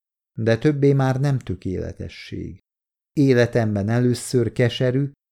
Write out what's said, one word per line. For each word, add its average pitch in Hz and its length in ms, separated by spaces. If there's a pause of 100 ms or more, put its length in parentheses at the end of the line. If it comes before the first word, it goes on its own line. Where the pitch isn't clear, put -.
(380)
De 113 200
többé 143 340
már 131 280
nem 139 180
tökéletesség. 87 1200 (540)
Életemben 117 760
először 120 640
keserű, 127 580 (220)